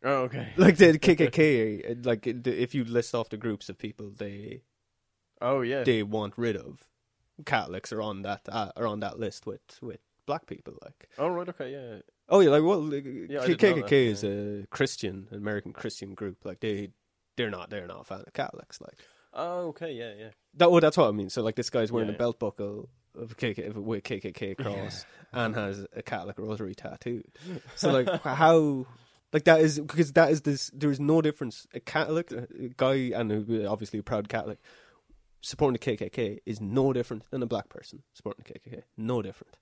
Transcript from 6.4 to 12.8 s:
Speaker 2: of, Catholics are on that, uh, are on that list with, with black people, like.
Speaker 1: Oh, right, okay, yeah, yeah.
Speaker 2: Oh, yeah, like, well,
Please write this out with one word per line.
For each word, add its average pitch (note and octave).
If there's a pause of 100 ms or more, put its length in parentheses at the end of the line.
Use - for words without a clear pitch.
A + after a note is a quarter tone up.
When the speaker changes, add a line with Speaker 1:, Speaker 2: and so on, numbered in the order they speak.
Speaker 2:
of, - (580)
Catholics F#2+
are G#2+
on G#2
that, G2+
uh, G#2+
are A2+
on G#2+
that G#2
list G#2
with, G2+ (200)
with A#2 (260)
black D#3
people, - (100)
like. -
Speaker 1:
Oh, D3
right, F3
okay, C3+
yeah, B2+
yeah. G2+ (280)
Speaker 2:
Oh, G3+
yeah, F3
like, D3
well, F3+